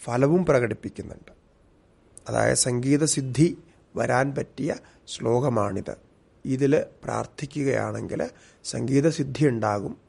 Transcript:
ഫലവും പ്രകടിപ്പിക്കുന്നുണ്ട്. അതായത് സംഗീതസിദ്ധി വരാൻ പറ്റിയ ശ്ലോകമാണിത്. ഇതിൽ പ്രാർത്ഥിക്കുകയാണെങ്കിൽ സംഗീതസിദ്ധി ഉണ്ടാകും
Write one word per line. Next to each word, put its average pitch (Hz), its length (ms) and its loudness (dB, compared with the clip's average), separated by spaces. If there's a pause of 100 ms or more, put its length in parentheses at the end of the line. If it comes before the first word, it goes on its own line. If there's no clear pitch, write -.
ഫലവും 139 420 2
പ്രകടിപ്പിക്കുന്നുണ്ട്. - 840 -2 (1000)
അതായത് 117 280 2
സംഗീതസിദ്ധി 135 1000 2 (380)
വരാൻ 127 400 0
പറ്റിയ - 400 -4 (320)
ശ്ലോകമാണിത്. 113 880 -2 (500)
ഇതിൽ 139 400 2 (180)
പ്രാർത്ഥിക്കുകയാണെങ്കിൽ 117 1300 -4 (340)
സംഗീതസിദ്ധി 139 840 0
ഉണ്ടാകും 107 500 -2 (120)